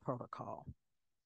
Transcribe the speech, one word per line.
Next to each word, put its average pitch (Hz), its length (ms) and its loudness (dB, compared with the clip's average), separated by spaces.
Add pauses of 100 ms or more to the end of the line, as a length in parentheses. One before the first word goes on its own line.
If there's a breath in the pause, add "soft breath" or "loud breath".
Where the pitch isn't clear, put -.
protocol. 120 640 0 (600)